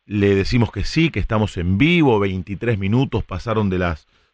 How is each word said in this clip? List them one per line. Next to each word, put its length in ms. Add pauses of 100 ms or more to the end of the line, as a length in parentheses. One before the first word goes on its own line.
le 280
decimos 380
que 120
sí, 260
que 100
estamos 360
en 220
vivo, 420
veintitrés 580
minutos 460
pasaron 460
de 80
las 280 (280)